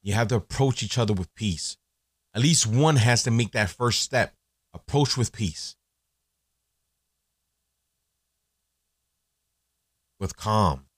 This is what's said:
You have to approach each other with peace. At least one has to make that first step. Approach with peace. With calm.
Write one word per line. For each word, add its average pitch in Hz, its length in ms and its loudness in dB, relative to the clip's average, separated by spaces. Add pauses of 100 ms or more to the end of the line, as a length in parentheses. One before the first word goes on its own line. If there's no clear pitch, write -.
You 101 120 -6
have 110 160 0
to 123 60 0
approach 131 480 0
each 104 140 -6
other 110 160 0
with 92 220 -6
peace. 98 420 -6 (560)
At 113 80 -2
least 143 260 2
one 143 300 4
has 117 260 4
to 123 80 0
make 113 200 0
that 107 180 0
first 120 320 -2
step. - 320 -2 (400)
Approach 139 440 -2
with 117 160 -2
peace. - 420 -8 (4000)
With 95 180 -6
calm. 95 480 0 (120)